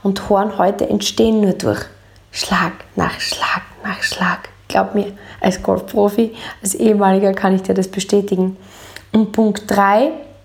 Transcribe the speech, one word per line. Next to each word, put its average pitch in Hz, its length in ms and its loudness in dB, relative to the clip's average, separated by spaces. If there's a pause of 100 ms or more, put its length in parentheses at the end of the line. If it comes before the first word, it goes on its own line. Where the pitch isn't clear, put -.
Und 196 260 -2
Hornhäute 202 600 2
entstehen 220 520 0
nur 196 140 2
durch - 260 -2 (500)
Schlag - 420 -4 (220)
nach - 260 -2
Schlag - 420 -4 (200)
nach 202 200 -8
Schlag. - 480 -4 (180)
Glaub 196 260 -2
mir, 202 180 -2 (280)
als 185 220 0
Golfprofi, 208 760 0 (240)
als 196 140 -6
Ehemaliger 196 580 4
kann 190 220 2
ich 190 80 0
dir 190 100 -2
das 190 160 0
bestätigen. 190 720 0 (540)
Und 214 200 2
Punkt 214 340 2
drei 202 460 4 (320)